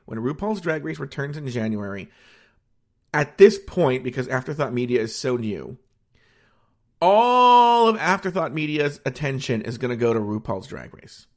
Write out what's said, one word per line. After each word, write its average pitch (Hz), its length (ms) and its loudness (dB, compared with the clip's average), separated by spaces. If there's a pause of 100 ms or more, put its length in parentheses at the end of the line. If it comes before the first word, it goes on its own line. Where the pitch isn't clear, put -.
when 113 140 -10
RuPaul's 175 420 -4
Drag 156 240 -4
Race 151 140 -10
returns 139 380 -10
in 147 100 -10
January, 107 600 -6 (1080)
at 147 240 -2
this 208 180 8
point, 127 460 -2
because 127 240 -6
Afterthought 131 460 -4
Media 120 280 0
is 107 140 -8
so 127 220 -4
new, 82 420 -8 (1200)
all 240 840 6
of 220 100 2
Afterthought 175 560 -2
Media's 151 500 -2
attention 131 600 -4
is 117 160 -8
gonna 123 160 -4
go 117 180 0
to 113 60 0
RuPaul's 104 480 -6
Drag - 260 -16
Race. - 320 -20 (100)